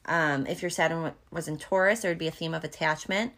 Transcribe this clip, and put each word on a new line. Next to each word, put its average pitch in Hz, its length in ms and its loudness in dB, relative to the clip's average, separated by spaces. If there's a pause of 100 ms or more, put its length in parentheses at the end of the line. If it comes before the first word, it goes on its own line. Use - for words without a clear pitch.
Um, 147 400 2
if - 160 -4
your 175 80 -2
Saturn 165 280 2
w-, 160 160 -4 (160)
was 160 180 -6
in 151 100 -6
Taurus, 190 420 2
there 185 100 0
would 165 80 -2
be 160 100 -2
a 156 40 -2
theme 165 220 -4
of 160 100 -4
attachment. 175 720 -2